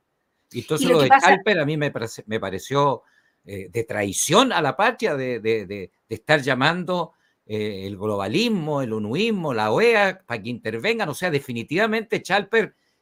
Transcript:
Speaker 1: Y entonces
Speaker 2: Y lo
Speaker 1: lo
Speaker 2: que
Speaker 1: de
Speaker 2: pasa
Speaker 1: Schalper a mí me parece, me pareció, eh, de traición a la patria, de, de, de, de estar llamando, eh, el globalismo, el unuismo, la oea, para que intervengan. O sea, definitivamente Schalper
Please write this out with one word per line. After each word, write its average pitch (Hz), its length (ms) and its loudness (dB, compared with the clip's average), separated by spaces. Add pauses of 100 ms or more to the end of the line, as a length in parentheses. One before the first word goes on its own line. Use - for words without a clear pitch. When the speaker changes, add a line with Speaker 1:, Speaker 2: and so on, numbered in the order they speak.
(520)
Speaker 1:
Y 120 100 -6
entonces 151 240 -2
Speaker 2:
Y - 40 4
lo - 60 6
Speaker 1:
lo 156 40 6
Speaker 2:
que 143 40 6
Speaker 1:
de 131 60 4
Speaker 2:
pasa 139 180 8
Speaker 1:
Schalper 196 320 4
a 143 60 0
mí 156 120 0
me 147 140 0
parece, 117 340 -8
me 110 140 -4
pareció, 120 640 0 (420)
eh, 98 240 -12
de 117 140 -2
traición 120 680 2
a 175 100 0
la 135 140 0
patria, 220 400 0
de, 127 240 -4
de, 107 280 0
de, 98 240 -10 (180)
de 113 60 -6
estar 147 260 0
llamando, 160 720 -2 (320)
eh, 107 400 -6
el 98 120 -10
globalismo, 139 840 -2
el 113 120 -4
unuismo, 156 600 -2
la 107 180 0
oea, 202 540 2
para 117 160 -6
que 110 80 -8
intervengan. 139 600 -4
O 139 40 -4
sea, 180 160 -4
definitivamente 175 920 -2
Schalper 202 560 0 (260)